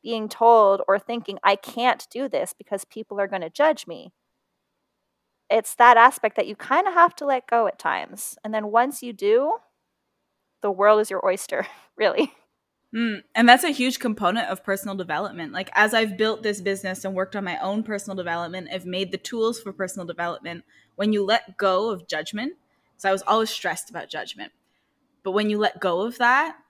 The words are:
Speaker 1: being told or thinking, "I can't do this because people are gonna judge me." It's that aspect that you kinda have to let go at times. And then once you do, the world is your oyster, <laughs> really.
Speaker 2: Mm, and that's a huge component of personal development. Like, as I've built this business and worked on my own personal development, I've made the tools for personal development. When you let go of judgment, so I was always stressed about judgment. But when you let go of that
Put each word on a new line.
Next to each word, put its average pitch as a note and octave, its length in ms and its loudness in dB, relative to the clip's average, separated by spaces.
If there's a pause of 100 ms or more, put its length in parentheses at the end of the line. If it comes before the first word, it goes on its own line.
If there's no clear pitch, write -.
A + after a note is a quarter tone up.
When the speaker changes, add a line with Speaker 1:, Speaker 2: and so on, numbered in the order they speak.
Speaker 1:
being A3 260 -6
told G#3+ 580 6
or G3 120 4
thinking, A3+ 440 -8
"I G3+ 120 6
can't A#3 560 -2
do C4+ 160 -6
this F3+ 260 -4
because - 320 -8
people G#3+ 340 -10
are G3 80 0
gonna F#3 220 -6
judge D4 380 0
me." D#3+ 240 -14 (1400)
It's A3 260 0
that A#3+ 220 8
aspect A#3 400 6
that - 100 -2
you G#3 80 -10
kinda F#4 360 0
have E4+ 240 4
to D4 100 -10
let C4 220 -2
go A#3 200 2
at - 120 -6
times. - 640 -6
And G#3+ 100 -8
then G#3+ 180 -4
once B3 320 0
you A#3+ 80 -10
do, A#3 460 2 (1040)
the G#3 100 0
world G#3 300 6
is G#3+ 80 -2
your - 160 -4
oyster, - 420 -2 (140)
<laughs> - 160 -20
really. - 360 0 (600)
Speaker 2:
Mm, A3+ 280 -2 (120)
and A#3 120 6
that's B3 160 8
a F4 60 0
huge B3+ 300 -2
component G#3+ 500 -2
of F#3+ 140 -8
personal G3 320 -6
development. E3+ 580 -6
Like, F#3+ 200 -8
as G#3+ 200 4
I've A3 240 0
built A3 260 -2
this G#3 180 -4
business F#3+ 440 -6
and F#3+ 100 -6
worked F#3+ 200 -4
on G3+ 80 -6
my F3+ 160 -6
own G#3 240 -2
personal G3+ 340 -8
development, E3+ 540 -6
I've F#3 140 -10
made F3+ 260 -6
the F#3 60 -6
tools A3+ 440 -4
for G3+ 100 -12
personal F#3 340 -8
development. E3+ 600 -8 (300)
When G#3+ 180 0
you G3+ 100 2
let G3 340 -6
go G3 320 0
of F3+ 180 -8
judgment, G#3 480 -8 (420)
so G3 120 -2
I F#3+ 40 2
was F#3+ 100 -2
always A3 260 2
stressed - 400 -6
about E3+ 200 -12
judgment. - 420 -12 (720)
But G3 80 -4
when G#3 180 0
you G#3 80 0
let G#3 220 -2
go F3+ 220 0
of A#3 160 -4
that C4+ 400 2 (120)